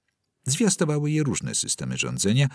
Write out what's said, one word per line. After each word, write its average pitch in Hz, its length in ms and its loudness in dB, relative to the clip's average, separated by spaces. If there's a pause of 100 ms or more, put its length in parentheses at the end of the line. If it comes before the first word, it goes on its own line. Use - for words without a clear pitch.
(460)
Zwiastowały 151 640 0
je 151 120 2
różne 80 320 -2
systemy 64 440 -4
rządzenia, 98 560 2